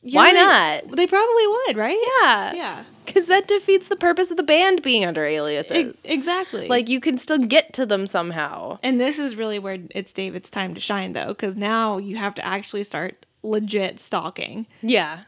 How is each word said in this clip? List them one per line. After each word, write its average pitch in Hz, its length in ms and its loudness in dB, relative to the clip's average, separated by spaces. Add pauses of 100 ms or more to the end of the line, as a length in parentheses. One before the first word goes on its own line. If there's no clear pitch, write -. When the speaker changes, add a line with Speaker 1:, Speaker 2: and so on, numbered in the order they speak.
Speaker 1:
Yeah, 247 140 0
Speaker 2:
Why 311 160 10
Speaker 1:
they, 349 60 6 (480)
Speaker 2:
not? 262 100 -12
Speaker 1:
they 359 80 4
probably 440 420 4
would, 427 300 0
right? 269 220 0 (240)
Speaker 2:
Yeah. 220 320 2
Speaker 1:
Yeah. 247 280 -10 (220)
Speaker 2:
'Cause 339 220 2
that 392 200 4
defeats 392 400 2
the 403 80 -2
purpose 349 360 0
of 330 60 -4
the 359 60 -2
band 330 380 4
being 226 240 2
under 160 200 -2
aliases. 147 460 -2
Speaker 1:
Ex-, 320 340 -2
exactly. 320 640 -4
Speaker 2:
Like, 247 220 0
you 262 100 0
can 254 200 -2
still 311 180 -2
get 269 360 2
to 254 120 -2
them 196 220 -2
somehow. 165 760 -6
Speaker 1:
And 254 200 0
this 294 180 -2
is 262 160 -6
really 214 240 -6
where 190 180 -8 (160)
it's 190 180 -10
David's 185 380 -10
time 185 240 -6
to 196 60 -12
shine, 190 340 -6
though, - 220 -6
'cause 196 200 -6
now 214 420 -2
you 202 180 -8
have 202 200 -6
to - 100 -10
actually 196 380 -6
start - 420 -10 (180)
legit 214 560 -2
stalking. 185 680 -8 (160)
Speaker 2:
Yeah. 180 460 0